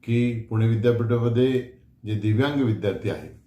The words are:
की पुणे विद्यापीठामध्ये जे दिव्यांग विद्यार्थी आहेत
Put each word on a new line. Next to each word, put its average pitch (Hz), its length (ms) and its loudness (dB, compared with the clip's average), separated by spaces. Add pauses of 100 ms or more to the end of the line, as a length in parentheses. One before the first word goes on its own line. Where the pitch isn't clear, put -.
की 120 380 0
पुणे 110 260 0
विद्यापीठामध्ये 120 1000 2 (360)
जे 107 80 -4
दिव्यांग 117 480 0
विद्यार्थी 101 480 -2
आहेत - 220 -10 (160)